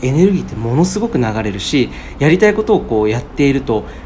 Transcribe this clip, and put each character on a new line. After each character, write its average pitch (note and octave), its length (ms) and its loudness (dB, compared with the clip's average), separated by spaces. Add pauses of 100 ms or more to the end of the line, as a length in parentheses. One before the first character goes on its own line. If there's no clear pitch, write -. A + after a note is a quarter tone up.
エ B2+ 100 0
ネ E3 140 4
ル G3+ 60 4
ギ E3+ 80 0
ー - 20 -6
っ - 40 -10
て - 100 -12
も A#2 180 -2
の D#3 100 4
す F#3+ 140 -2
ご A3+ 100 -2
く A#3 100 -2
流 B2 60 0 (180)
れ G#2 100 -2
る G2 80 -8
し、 B2 300 0 (280)
や C#3+ 100 2
り E3+ 100 6
た G#3 100 6
い G#3 60 2
こ G#3+ 80 0
と G#3+ 120 2
を D#3 60 2
こ A2 220 0
う G#2+ 60 2
や A2+ 120 0
っ - 20 -4
て - 260 0
い C3+ 40 4
る C3+ 80 -2
と、 A2 240 -2 (220)